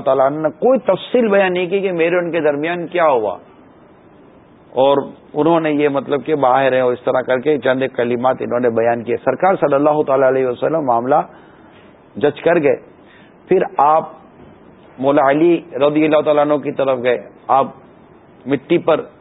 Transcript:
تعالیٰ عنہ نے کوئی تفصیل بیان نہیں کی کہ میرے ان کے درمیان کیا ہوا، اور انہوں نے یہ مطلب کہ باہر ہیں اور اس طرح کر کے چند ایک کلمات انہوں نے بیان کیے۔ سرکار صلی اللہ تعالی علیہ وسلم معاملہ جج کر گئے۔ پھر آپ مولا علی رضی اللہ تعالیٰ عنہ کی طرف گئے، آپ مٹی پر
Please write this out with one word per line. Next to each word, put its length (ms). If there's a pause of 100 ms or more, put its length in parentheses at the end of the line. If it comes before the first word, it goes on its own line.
تعالیٰ 200
عنہ 140
نے 100
کوئی 300
تفصیل 480
بیان 260
نہیں 140
کی 120
کہ 120
میرے 260
ان 140
کے 80
درمیان 480
کیا 180
ہوا، 320 (1300)
اور 260 (360)
انہوں 260
نے 120
یہ 180
مطلب 360
کہ 100
باہر 380
ہیں 80
اور 120
اس 120
طرح 160
کر 180
کے 180
چند 240
ایک 140
کلمات 440
انہوں 200
نے 100
بیان 340
کیے۔ 140
سرکار 380
صلی 200
اللہ 320
تعالی 200
علیہ 200
وسلم 340
معاملہ 340 (1000)
جج 260
کر 140
گئے۔ 200 (760)
پھر 100 (180)
آپ 260 (960)
مولا 300
علی 320 (120)
رضی 320
اللہ 160
تعالیٰ 240
عنہ 80
کی 180
طرف 320
گئے، 140 (300)
آپ 200 (760)
مٹی 320
پر 240 (200)